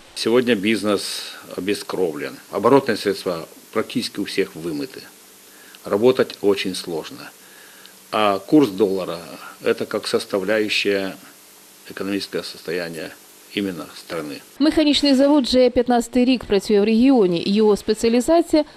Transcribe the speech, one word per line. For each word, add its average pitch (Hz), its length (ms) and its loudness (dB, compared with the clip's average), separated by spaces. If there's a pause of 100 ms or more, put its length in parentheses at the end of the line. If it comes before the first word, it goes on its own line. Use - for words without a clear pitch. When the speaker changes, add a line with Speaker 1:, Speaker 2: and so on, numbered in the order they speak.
(140)
Speaker 1:
Сегодня 117 400 2
бизнес 101 680 -2 (340)
обескровлен. 80 800 -4 (160)
Оборотные 120 440 2
средства 90 500 -4 (260)
практически - 480 -4
у 98 40 -6
всех 92 320 -4
вымыты. 78 460 -10 (800)
Работать 117 560 2
очень 98 340 0
сложно. - 560 -10 (800)
А 101 280 0
курс 143 300 4
доллара — 95 500 -2 (460)
это 113 220 -2
как 107 200 -6
составляющая 101 1080 -2 (760)
экономического 95 520 -6
состояния 82 680 -10 (480)
именно 95 260 -6 (120)
страны. 147 440 -10 (180)
Speaker 2:
Механічний 294 560 2
завод 285 300 4
вже 254 260 4
п'ятнадцятий 247 540 2
рік 247 200 2
працює 202 360 2
в 202 40 4
регіоні. 220 640 4
Його 208 300 4
спеціалізація — 247 880 2 (120)